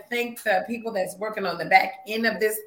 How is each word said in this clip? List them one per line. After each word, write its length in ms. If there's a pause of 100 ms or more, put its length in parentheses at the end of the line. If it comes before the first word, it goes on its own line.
(120)
thank 320
the 240
people 260
that's 240
working 300
on 100
the 80
back 280 (140)
end 200
of 120
this 280